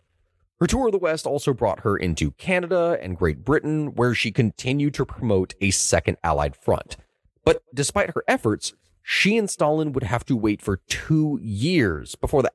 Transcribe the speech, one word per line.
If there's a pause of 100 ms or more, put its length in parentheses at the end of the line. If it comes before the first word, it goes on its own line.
(640)
Her
tour
of
the
West
also
brought
her
into
Canada
and
Great
Britain,
where
she
continued
to
promote
a
second
Allied
front. (480)
But (100)
despite
her
efforts, (300)
she
and
Stalin
would
have
to
wait
for (100)
two
years
before
the